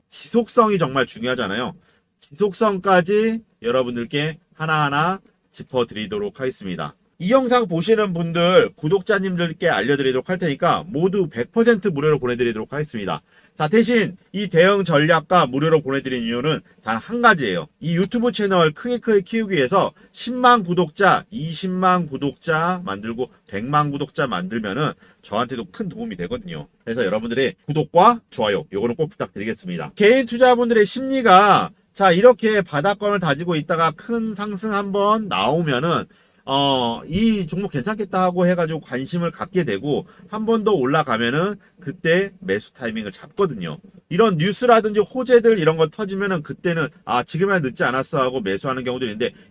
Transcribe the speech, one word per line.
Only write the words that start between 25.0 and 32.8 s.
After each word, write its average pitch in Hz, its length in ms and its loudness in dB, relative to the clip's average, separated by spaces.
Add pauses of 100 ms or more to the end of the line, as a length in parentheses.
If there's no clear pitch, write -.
저한테도 113 500 -6
큰 208 160 -8
도움이 113 280 -10
되거든요. 87 520 -10 (160)
그래서 117 200 -4
여러분들의 113 520 -2 (100)
구독과 185 540 2 (100)
좋아요, 104 420 -2
요거는 113 220 -2
꼭 117 160 -4
부탁드리겠습니다. 101 840 -8
개인 240 300 4
투자분들의 233 600 4
심리가, 208 840 4 (220)
자, 190 200 4
이렇게 214 500 4
바닥권을 202 560 -2